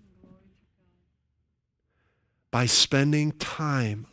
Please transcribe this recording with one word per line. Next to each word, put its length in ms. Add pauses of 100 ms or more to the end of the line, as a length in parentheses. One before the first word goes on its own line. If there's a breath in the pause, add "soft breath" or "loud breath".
(2500)
By 160
spending 680
time 800